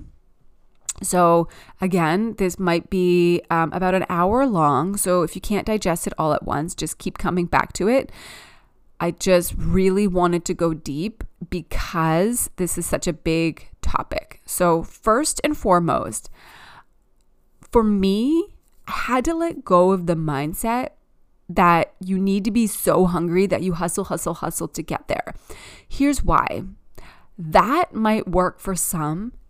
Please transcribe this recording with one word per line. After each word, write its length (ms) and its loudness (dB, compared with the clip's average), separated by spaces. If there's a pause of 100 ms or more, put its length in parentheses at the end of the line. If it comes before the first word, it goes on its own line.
(1040)
So 460 4 (320)
again, 560 0
this 220 -2
might 320 0
be, 500 4 (100)
um, 220 0
about 220 0
an 160 0
hour 360 2
long. 500 2
So 260 2
if 120 -4
you 60 -10
can't 260 -2
digest 400 -2
it 120 -6
all 160 0
at 80 -2
once, 320 -6
just 240 -8
keep 180 -8
coming 300 0
back 280 0
to 140 -2
it. 240 0 (840)
I 120 -2
just 480 0
really 480 2
wanted 400 0
to 80 -2
go 180 0
deep 500 -8 (280)
because 1080 -2
this 220 -4
is 80 -4
such 200 -4
a 60 0
big 560 -2 (140)
topic. 640 -2
So 360 2
first 640 -2
and 120 0
foremost, 760 0 (1300)
for 220 2
me, 720 2 (340)
I 40 -10
had 340 -2
to 80 0
let 320 -4
go 240 6
of 160 0
the 100 0
mindset 720 -4 (580)
that 520 4
you 180 -2
need 280 0
to 40 0
be 160 2
so 380 2
hungry 420 2
that 160 -2
you 120 -2
hustle, 300 -4
hustle, 280 -4
hustle 360 -6
to 140 -10
get 260 -8
there. 260 -6 (520)
Here's 380 0
why. 400 2 (720)
That 580 2
might 320 0
work 320 0
for 160 -6
some, 580 -4 (180)